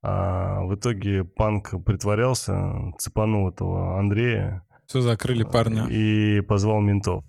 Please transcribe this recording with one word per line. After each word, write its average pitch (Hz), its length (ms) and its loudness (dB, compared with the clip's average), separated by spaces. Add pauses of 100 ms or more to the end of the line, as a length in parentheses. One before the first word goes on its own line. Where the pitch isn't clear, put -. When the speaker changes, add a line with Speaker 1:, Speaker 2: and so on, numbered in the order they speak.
Speaker 1:
А 95 640 -2
в 92 100 -2
итоге 98 480 -2
Панк 104 520 -2 (120)
притворялся, 101 880 0 (260)
цепанул 107 500 0
этого 92 520 -2
Андрея. 101 640 0 (260)
Speaker 2:
Всё, 127 120 0
закрыли 120 400 2
парня. 110 480 0
Speaker 1:
И 107 500 2
позвал 104 400 2
ментов. 101 480 2